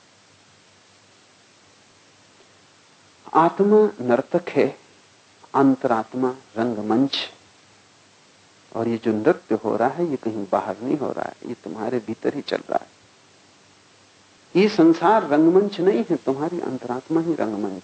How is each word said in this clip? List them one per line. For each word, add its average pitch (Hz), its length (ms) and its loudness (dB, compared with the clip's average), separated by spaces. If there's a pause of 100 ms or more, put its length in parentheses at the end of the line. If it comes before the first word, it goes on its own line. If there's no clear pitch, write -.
(3250)
आत्मा 202 720 4
नर्तक 123 440 0
है, 135 300 0 (760)
अंतरात्मा 127 760 0
रंगमंच। 120 1000 -2 (1400)
और 113 140 -2
ये 113 160 -2
जो 113 80 0
नृत्य 110 420 0
हो 107 220 -2
रहा 113 120 2
है, 165 220 -4
ये 135 60 -4
कहीं 110 360 -6
बाहर 101 280 -2
नहीं 139 180 -4
हो 127 140 -6
रहा - 120 -8
है, - 100 -12 (120)
ये - 80 -8
तुम्हारे 110 440 -8
भीतर - 360 -6
ही 143 60 -8
चल - 160 -6
रहा - 260 -6
है। - 140 -20 (1700)
ये 214 60 4
संसार 170 600 4
रंगमंच 170 520 4
नहीं 214 300 2
है, 165 60 0
तुम्हारी 147 440 -4
अंतरात्मा 131 600 -4
ही 165 140 -2
रंगमंच 104 500 -6